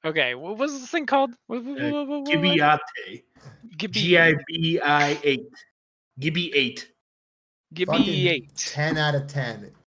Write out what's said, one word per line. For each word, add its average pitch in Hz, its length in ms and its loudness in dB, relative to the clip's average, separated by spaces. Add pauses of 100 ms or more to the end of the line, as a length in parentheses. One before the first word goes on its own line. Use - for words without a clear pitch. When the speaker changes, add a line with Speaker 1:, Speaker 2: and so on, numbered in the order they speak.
Speaker 1:
okay, 151 280 0
what 165 220 -10
was 285 240 -2
this 254 100 -16
thing 330 160 -2
called? 269 260 2 (160)
What, 233 160 -6
what, 269 160 -8
Speaker 2:
Uh, 294 40 -4
Speaker 1:
what, 294 80 -2
what, 294 160 -4
what, 285 120 -4
what? 277 100 -6
Speaker 2:
Gibiate. 151 500 4 (960)
Speaker 1:
Gibi- 202 240 -4
Speaker 2:
G 175 180 6
I 165 160 8 (120)
B 165 360 -2
I 147 420 2
eight. 131 220 2 (720)
Gibby 160 360 -4
eight. 127 360 0 (840)
Speaker 1:
Gibby 180 180 -2
Speaker 3:
Fucking - 160 2 (200)
Speaker 1:
eight. 156 280 -4
Speaker 3:
ten 156 400 -2
out 151 180 2
of 139 120 -2
ten. 113 460 -8 (220)